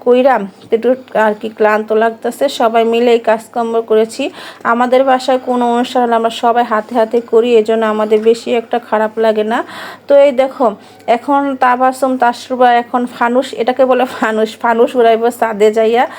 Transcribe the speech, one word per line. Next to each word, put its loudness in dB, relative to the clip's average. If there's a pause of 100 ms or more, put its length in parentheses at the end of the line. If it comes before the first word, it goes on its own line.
কইরা 4 (400)
একটু 0 (380)
আর 0
কি -10 (100)
ক্লান্ত 0 (120)
লাগতেছে, -4 (140)
সবাই 2 (100)
মিলে 2
এই -2
কাজকর্ম -2 (160)
করেছি। 0 (500)
আমাদের 2
বাসায় 0
কোনো 0 (100)
অনুষ্ঠান 0
হলে 0
আমরা -2 (100)
সবাই 2
হাতে -4
হাতে 0 (140)
করি, 2 (120)
এজন্য 0 (100)
আমাদের 0 (100)
বেশি 0 (120)
একটা -4 (120)
খারাপ -2 (120)
লাগে 0
না। -2 (480)
তো 2 (120)
এই 2 (100)
দেখো -2 (500)
এখন 0 (220)
তাবাসুম, 0 (100)
তাসরুবা 0 (120)
এখন -4 (140)
ফানুস, 0 (140)
এটাকে 0
বলে 0 (100)
ফানুস, -2 (140)
ফানুস 2
উড়াইব 2 (160)
ছাদে 0 (100)
যাইয়া। 2 (160)